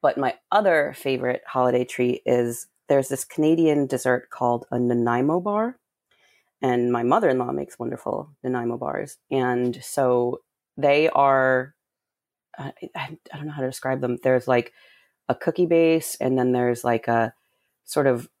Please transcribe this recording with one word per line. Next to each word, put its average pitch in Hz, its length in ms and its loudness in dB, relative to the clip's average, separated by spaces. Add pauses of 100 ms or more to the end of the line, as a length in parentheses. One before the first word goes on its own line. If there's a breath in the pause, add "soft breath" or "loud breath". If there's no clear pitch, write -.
but 143 160 2
my 135 200 -2 (140)
other 165 460 2
favorite 127 480 -2
holiday 127 400 2
treat 123 400 -2
is 120 420 0 (220)
there's 139 200 2
this 135 140 -6
Canadian 156 600 2
dessert 127 460 -2
called 120 400 -2
a 120 80 -2
Nanaimo 120 600 0
bar. 208 380 -4 (880)
And 123 280 0
my 120 120 0
mother-in-law 131 480 2
makes 143 260 -8
wonderful - 540 -8 (120)
Nanaimo 120 340 -4
bars. - 400 -8 (120)
And 123 540 -2
so 123 580 0 (340)
they 143 340 2
are, 135 680 2 (840)
I, 139 160 -10 (220)
I, 143 220 -12 (140)
I 151 60 -14
don't 147 80 -10
know 151 60 -10
how 147 100 -8
to 131 80 -2
describe 131 320 -6
them. 123 220 -4
There's, 131 240 2
like, 123 260 0 (560 soft breath)
a 135 60 2
cookie 180 300 -2
base, 165 540 2
and 131 200 0
then 127 140 2
there's, 123 300 0
like, 117 240 0
a 117 260 0 (520)
sort 143 220 0
of 120 220 0 (100)